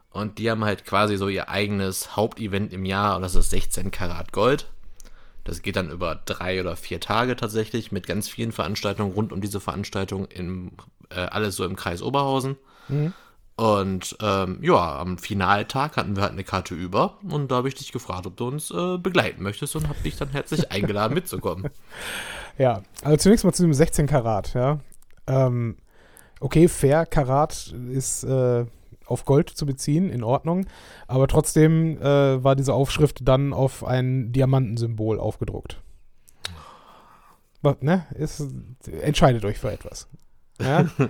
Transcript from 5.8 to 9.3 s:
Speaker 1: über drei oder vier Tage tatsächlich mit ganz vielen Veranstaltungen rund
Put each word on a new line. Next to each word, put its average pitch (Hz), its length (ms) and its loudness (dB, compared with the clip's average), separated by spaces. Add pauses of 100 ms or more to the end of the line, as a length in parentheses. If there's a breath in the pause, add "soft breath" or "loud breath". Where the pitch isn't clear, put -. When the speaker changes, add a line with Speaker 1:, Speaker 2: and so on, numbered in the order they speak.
Speaker 1:
über 82 260 -4 (100)
drei 92 340 -4
oder 85 160 -4
vier - 240 -8
Tage 120 360 0
tatsächlich 110 560 -4
mit 95 140 -6
ganz 98 220 -4
vielen 113 240 -6
Veranstaltungen 101 600 -4
rund 107 180 -2